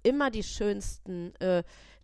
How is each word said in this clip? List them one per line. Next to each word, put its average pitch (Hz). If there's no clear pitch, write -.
immer 277
die 214
schönsten, 196
äh, 180